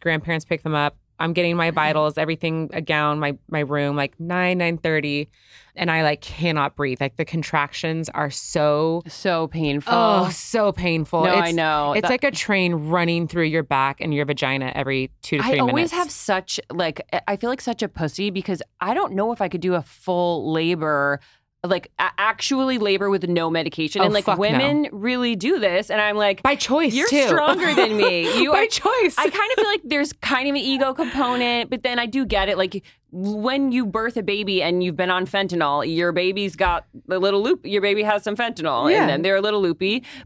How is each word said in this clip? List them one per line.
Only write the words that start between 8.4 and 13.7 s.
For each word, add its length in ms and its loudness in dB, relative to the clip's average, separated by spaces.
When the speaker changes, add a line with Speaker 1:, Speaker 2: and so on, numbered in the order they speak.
Speaker 2:
So 400 -2
painful. 480 -2
Speaker 1:
Oh, 360 4
so 420 0
painful. 520 0
Speaker 2:
No, 60 4
Speaker 1:
It's, 180 4
Speaker 2:
I 40 0
know. 400 2
Speaker 1:
it's 100 2
Speaker 2:
That 80 2
Speaker 1:
like 140 0
a 80 2
train 420 0
running 400 0
through 160 0
your 180 0
back 380 0